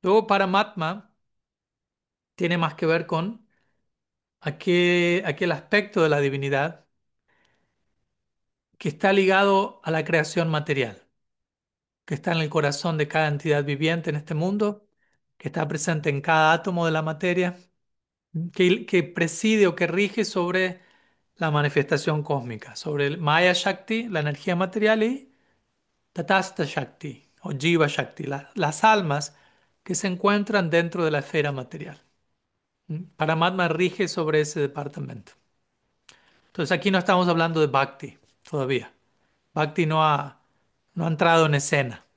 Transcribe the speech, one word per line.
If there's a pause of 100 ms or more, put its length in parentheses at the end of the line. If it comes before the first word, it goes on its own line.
Luego
Paramatma (1200)
tiene
más
que
ver
con (960)
aquel,
aquel
aspecto
de
la
divinidad (1900)
que
está
ligado
a
la
creación
material, (1000)
que
está
en
el
corazón
de
cada
entidad
viviente
en
este
mundo, (520)
que
está
presente
en
cada
átomo
de
la
materia, (960)
que,
que
preside
o
que
rige
sobre (560)
la
manifestación
cósmica,
sobre
el
Maya
Shakti,
la
energía
material,
y (840)
Tatastha
Shakti, (120)
o
Jiva
Shakti,
la,
las
almas (480)
que
se
encuentran
dentro
de
la
esfera
material. (840)
¿Mm? (120)
Paramatma
rige
sobre
ese
departamento. (1160)
Entonces
aquí
no
estamos
hablando
de
Bhakti (300)
todavía. (600)
Bhakti
no
ha, (540)
no
ha
entrado
en
escena. (120)